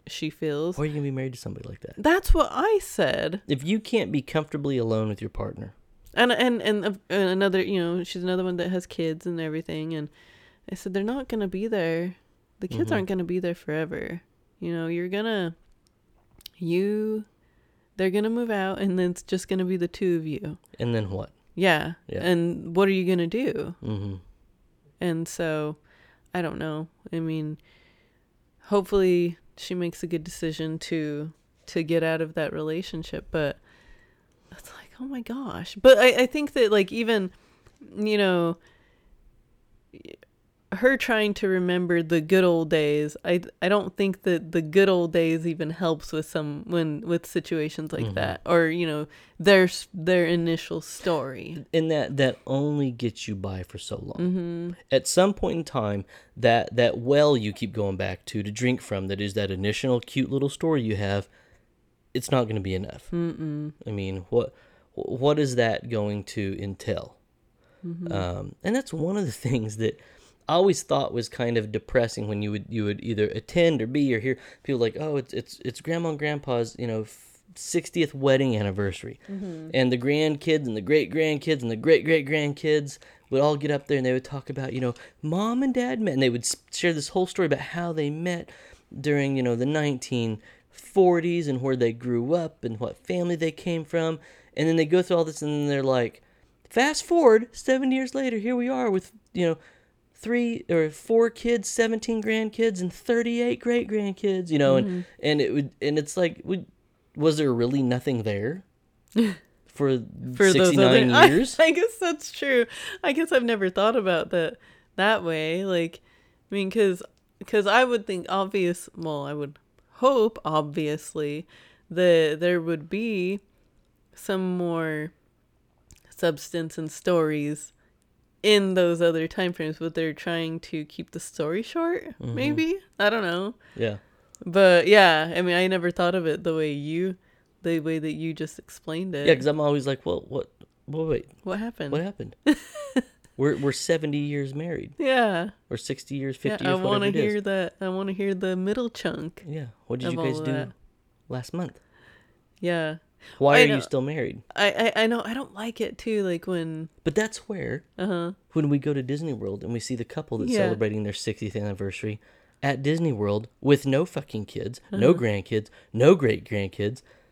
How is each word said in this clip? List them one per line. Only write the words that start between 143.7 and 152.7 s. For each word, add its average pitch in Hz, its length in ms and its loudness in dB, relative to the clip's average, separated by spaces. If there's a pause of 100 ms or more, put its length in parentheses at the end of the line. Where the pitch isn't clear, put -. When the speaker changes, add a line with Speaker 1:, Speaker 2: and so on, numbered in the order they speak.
Speaker 2:
seventy 156 480 -2
years 143 340 -4
married. 160 460 -8
Speaker 1:
Yeah. 220 520 2 (180)
Speaker 2:
Or 120 80 -4
sixty - 380 -8
years, 135 280 -4
Speaker 1:
Yeah, - 80 0
Speaker 2:
fifty - 140 -4
Speaker 1:
I 185 60 0
Speaker 2:
years, 185 100 2
whatever 190 80 0 (100)
Speaker 1:
wanna 202 80 2
Speaker 2:
it 202 80 0
is. 214 160 2
Speaker 1:
hear 208 100 -2
that. 190 400 -2
I 190 80 -4
wanna 190 220 -4
hear 196 240 -2
the 185 200 -2
middle 208 340 -2
chunk - 580 -8
Speaker 2:
Yeah. 147 200 -8 (200)
What 120 120 -4
did 170 140 -4
you 165 60 -4
Speaker 1:
of 160 60 -2
Speaker 2:
guys 131 140 -2
Speaker 1:
all - 60 -8
Speaker 2:
do 135 60 -2
Speaker 1:
that. - 180 -4 (580)
Speaker 2:
last 127 260 -8
month? 165 260 -8 (800)
Speaker 1:
Yeah. 165 380 -2 (420)